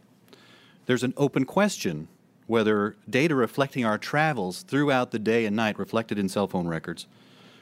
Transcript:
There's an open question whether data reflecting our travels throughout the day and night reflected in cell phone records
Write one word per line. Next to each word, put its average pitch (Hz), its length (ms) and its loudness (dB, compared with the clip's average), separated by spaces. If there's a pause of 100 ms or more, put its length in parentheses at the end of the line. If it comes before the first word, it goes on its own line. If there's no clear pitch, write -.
(840)
There's 123 180 0
an 127 140 -2
open 135 280 0
question 110 640 -2 (360)
whether 107 500 2 (140)
data 143 240 2
reflecting 135 500 0
our 107 140 2
travels 127 640 -2
throughout 135 480 2
the 117 80 -4
day 110 300 2
and 101 80 0
night 110 240 0
reflected 107 400 -2
in 98 100 0
cell 101 180 0
phone 90 200 -2
records 82 400 -8 (540)